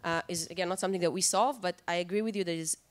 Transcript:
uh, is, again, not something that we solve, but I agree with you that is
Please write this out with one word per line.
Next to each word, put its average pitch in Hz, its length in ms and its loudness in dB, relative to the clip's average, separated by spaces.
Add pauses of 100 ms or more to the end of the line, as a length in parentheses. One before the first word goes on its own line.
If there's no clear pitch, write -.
uh, 165 240 0
is, 170 240 -4
again, 175 180 -2
not 190 100 -2
something 190 220 0
that 170 100 4
we 180 100 0
solve, 240 380 2
but 180 280 -4
I 170 80 0
agree 180 260 0
with 220 140 -2
you 202 80 0
that 170 100 0
is 160 240 -2 (140)